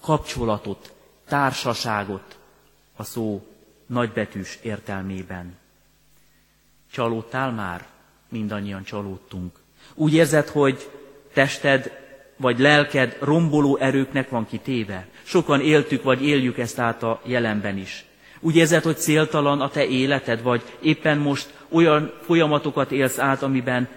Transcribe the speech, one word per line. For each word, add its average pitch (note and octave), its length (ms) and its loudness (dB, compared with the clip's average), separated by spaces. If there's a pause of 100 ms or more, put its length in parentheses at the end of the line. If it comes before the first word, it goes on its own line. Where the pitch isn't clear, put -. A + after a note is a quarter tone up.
kapcsolatot, A2+ 920 -4 (340)
társaságot A#2 1120 -4 (580)
a G#2+ 80 -12
szó G#2+ 440 -6 (380)
nagybetűs A2 760 -6
értelmében. F#2+ 960 -10 (1300)
Csalódtál A#2+ 600 -4
már? F#2+ 360 -8 (420)
Mindannyian G2+ 540 -8
csalódtunk. F#2+ 760 -10 (340)
Úgy D3+ 200 2
érzed, D3+ 340 2
hogy C3+ 440 0 (420)
tested C3+ 580 0 (440)
vagy B2 240 0
lelked C#3 600 4
romboló D3 580 2
erőknek C3+ 520 0
van A2+ 180 -4
kitéve? G#2 600 -6 (160)
Sokan D#3 380 2
éltük D3 420 2
vagy C3 200 2
éljük C3+ 340 2
ezt A#2+ 220 -6
át A#2 240 -2
a A2+ 220 -4
jelenben G#2+ 520 -2
is. - 260 -12 (360)
Úgy D#3+ 160 0
érzed, E3 280 6
hogy D#3+ 140 0
céltalan D3+ 640 2
a C#3 80 -2
te D3 160 0
életed, C3 560 0
vagy A#2+ 400 -2
éppen D3+ 360 2
most C#3+ 360 -2 (160)
olyan D#3 520 4
folyamatokat D3 720 2
élsz C3 280 0
át, C3+ 240 2
amiben B2+ 540 0